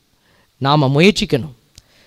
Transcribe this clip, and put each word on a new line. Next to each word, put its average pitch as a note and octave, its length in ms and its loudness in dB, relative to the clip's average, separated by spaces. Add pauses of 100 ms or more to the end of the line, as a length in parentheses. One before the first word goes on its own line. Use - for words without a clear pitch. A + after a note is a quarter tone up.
(560)
நாம C#3 320 0
முயற்சிக்கணும். D3+ 640 0 (540)